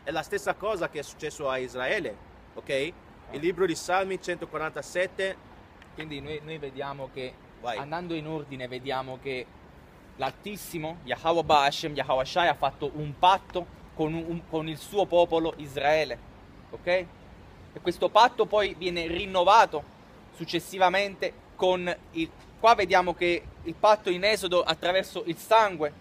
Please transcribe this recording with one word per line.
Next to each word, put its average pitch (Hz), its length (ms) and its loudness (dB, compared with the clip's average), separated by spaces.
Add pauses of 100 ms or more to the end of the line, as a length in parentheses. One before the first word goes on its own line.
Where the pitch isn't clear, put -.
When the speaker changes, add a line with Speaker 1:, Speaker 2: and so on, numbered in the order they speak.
Speaker 1:
È - 80 -8
la 160 120 -4
stessa 196 320 -4
cosa 185 340 -4
che 156 100 -10
è - 40 -8
successo 147 460 -8
a 131 80 -2
Israele, 127 580 -4 (400)
ok? - 140 -16
Il 143 240 -2 (400)
Speaker 2:
Ah. 123 40 -10
Speaker 1:
libro 175 280 -2
di 165 100 0
Salmi 185 460 -2
centoquarantasette. 180 1120 -6 (580)
Speaker 2:
Quindi 156 260 -12
noi, 147 240 -10
noi 156 140 -12
vediamo 139 560 -10
che, 127 200 -10 (280)
Speaker 1:
Vai. 113 160 -6
Speaker 2:
andando 165 380 -8
in 151 120 -8
ordine, 139 400 -10
vediamo 131 540 -6
che 127 240 -8 (680)
l'Altissimo, 160 880 -8
Yahweh 160 440 0
Hashem, 147 480 2
Yahweh 131 300 0
Shai, 175 220 2
ha 147 80 4
fatto 139 400 -2
un 151 240 -8
patto 185 460 4 (280)
con, 156 200 -2
un, 165 360 -6
con 160 180 -4
il 160 100 -8
suo 196 280 0
popolo 165 520 4
Israele, 143 600 0 (540)
ok? - 160 -10
E 180 200 2 (760)
questo 175 280 -2
patto 220 360 6
poi 196 280 2
viene 170 340 -4
rinnovato 185 920 4 (380)
successivamente 185 1000 0 (240)
con 180 360 2 (180)
il, 165 180 -4 (320)
qua 226 120 8
vediamo 180 400 4
che 175 300 0 (200)
il 170 120 -10
patto 208 340 4
in 180 140 -2
Esodo 185 400 2
attraverso 180 640 -2
il 170 100 -6
sangue 190 640 2